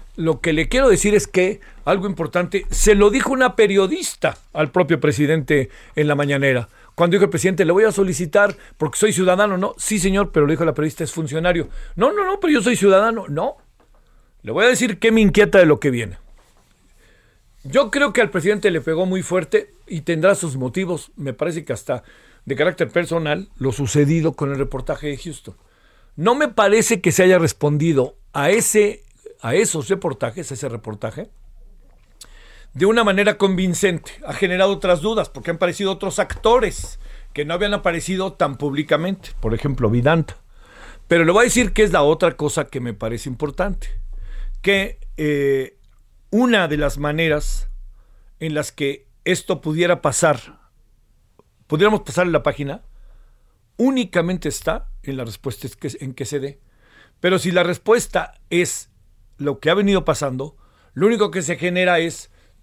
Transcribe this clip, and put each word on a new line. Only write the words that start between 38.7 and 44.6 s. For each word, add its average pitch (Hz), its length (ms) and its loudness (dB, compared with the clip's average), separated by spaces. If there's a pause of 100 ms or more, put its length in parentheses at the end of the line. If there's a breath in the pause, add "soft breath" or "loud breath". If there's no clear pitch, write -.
por 110 120 -2
ejemplo, 123 380 -2
Vidanta. 135 480 0 (720 loud breath)
Pero 170 160 4
le 165 80 4
voy 214 100 4
a - 20 6
decir 233 300 2
que 214 80 4
es 202 100 2
la 156 120 4
otra 160 340 2
cosa 151 300 -4
que 131 120 -10
me 120 140 -8
parece 113 340 -8
importante, 147 600 -6 (760 soft breath)